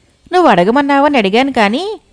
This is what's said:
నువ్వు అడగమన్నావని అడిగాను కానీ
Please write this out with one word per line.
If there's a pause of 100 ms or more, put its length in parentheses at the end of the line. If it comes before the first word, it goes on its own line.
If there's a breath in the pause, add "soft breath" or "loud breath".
(340)
నువ్వు
అడగమన్నావని
అడిగాను
కానీ (140)